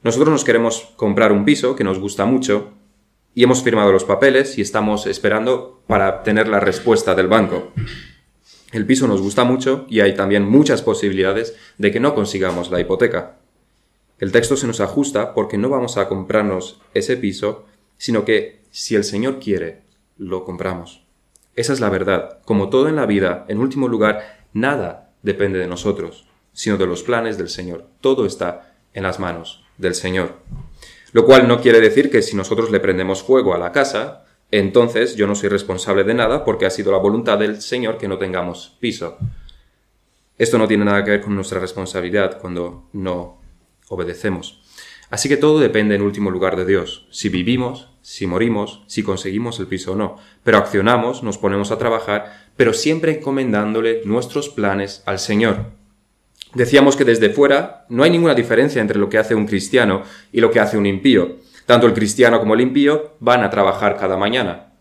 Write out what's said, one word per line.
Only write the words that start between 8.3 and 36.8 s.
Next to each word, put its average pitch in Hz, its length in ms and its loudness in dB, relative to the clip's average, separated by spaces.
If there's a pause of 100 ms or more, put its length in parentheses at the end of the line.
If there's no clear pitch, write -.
El 107 140 -4
piso 131 220 2
nos 98 140 0
gusta 101 240 0
mucho 131 420 -2
y 107 140 2
hay 98 140 4
también 101 280 0
muchas 135 380 4
posibilidades 98 760 -2 (220)
de 101 140 0
que 113 100 -2
no 147 120 2
consigamos 92 580 -4
la 90 100 -2
hipoteca. 92 560 -2 (840)
El 98 140 -6
texto 120 240 2
se 120 100 -4
nos 113 140 -4
ajusta 113 520 -2
porque 104 240 -2
no 117 120 -2
vamos 123 280 -2
a 98 120 -2
comprarnos 98 720 -4 (120)
ese 113 220 -2
piso, 104 500 -6 (320)
sino 107 280 -2
que, - 440 -2
si - 260 -8
el 101 100 2
Señor 127 340 -4
quiere, 92 440 -6 (340)
lo 92 260 -8
compramos. 90 640 -10 (500)
Esa 120 160 -2
es 131 80 -2
la 110 100 0
verdad. 95 540 -2
Como 101 260 0
todo 139 200 2
en 156 80 -2
la 131 80 0
vida, 95 420 0
en 104 120 -4
último 135 280 -2
lugar, 107 640 -2
nada 113 680 -4
depende 98 380 -2
de 90 80 -4
nosotros, 87 600 -8 (240)
sino 107 240 -2
de 92 120 0
los 87 160 -6
planes 113 340 -2
del 87 100 -8
Señor. 90 400 -12 (140)
Todo 131 240 2
está - 480 -8 (200)
en 98 100 -8
las 92 180 -4
manos 85 420 -10 (140)
del 90 180 -4
Señor. 92 400 -4 (760)
Lo 117 120 4
cual 127 200 10
no 120 140 4
quiere 120 220 6
decir 117 280 4
que 113 120 4
si - 160 -4
nosotros 110 340 -2
le 98 80 2
prendemos 92 420 -2
fuego 117 320 2
a 87 40 -2
la 87 160 -6
casa, 135 500 -2 (260)
entonces 113 680 2
yo 101 100 0
no 101 80 -2
soy 101 140 -4
responsable 95 560 -2
de 110 80 0
nada 123 320 0
porque 104 200 0
ha 95 40 2
sido 98 240 -4